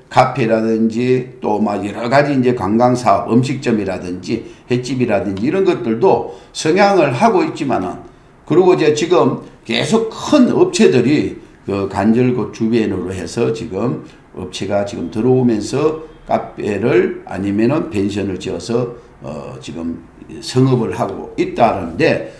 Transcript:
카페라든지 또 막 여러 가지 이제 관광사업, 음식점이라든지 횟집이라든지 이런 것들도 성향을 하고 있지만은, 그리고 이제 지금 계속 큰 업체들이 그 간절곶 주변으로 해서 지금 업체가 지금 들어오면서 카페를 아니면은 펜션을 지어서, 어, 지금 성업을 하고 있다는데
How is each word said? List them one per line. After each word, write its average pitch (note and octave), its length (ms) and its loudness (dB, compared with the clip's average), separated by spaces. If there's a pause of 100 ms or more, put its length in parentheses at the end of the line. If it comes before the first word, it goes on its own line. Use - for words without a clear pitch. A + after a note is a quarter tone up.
카페라든지 A2+ 1300 0
또 G#2 200 -2
막 G#2 260 -2
여러 A2 240 -6
가지 C#3+ 240 2
이제 B2 220 2
관광사업, G#2+ 760 2
음식점이라든지 G#2+ 1200 -2 (160)
횟집이라든지 A2 760 -2
이런 F#3+ 200 0
것들도 C#3 760 0 (140)
성향을 F3+ 600 2
하고 F#3 300 2
있지만은, G#2+ 520 -4 (520)
그리고 F3+ 260 6
이제 D3 220 4
지금 E3 460 2 (240)
계속 B2 440 0
큰 B3+ 420 2
업체들이 C3+ 840 4 (280)
그 G2 240 -2
간절곶 A2+ 640 2
주변으로 G2+ 600 -2
해서 F#2 400 -2
지금 F#2 500 -6 (320)
업체가 G2+ 500 -4
지금 F2+ 260 -8
들어오면서 B2+ 920 0 (240)
카페를 A2+ 960 -2
아니면은 G2+ 640 -2
펜션을 G2 480 -4
지어서, G2 560 -6 (260)
어, C#2 380 -12
지금 E2 460 -10 (340)
성업을 A#2+ 580 2
하고 - 400 -6
있다는데 G#2+ 1040 0